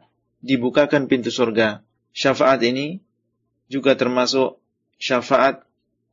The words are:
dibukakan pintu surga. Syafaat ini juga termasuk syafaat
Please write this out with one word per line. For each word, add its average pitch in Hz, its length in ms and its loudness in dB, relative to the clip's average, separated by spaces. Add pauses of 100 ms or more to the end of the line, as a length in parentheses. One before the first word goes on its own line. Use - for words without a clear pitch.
(400)
dibukakan 135 720 0
pintu 120 240 -2
surga. 110 480 0 (320)
Syafaat 131 480 2
ini 139 400 -4 (640)
juga 131 320 0
termasuk 127 560 0 (480)
syafaat 131 640 0 (460)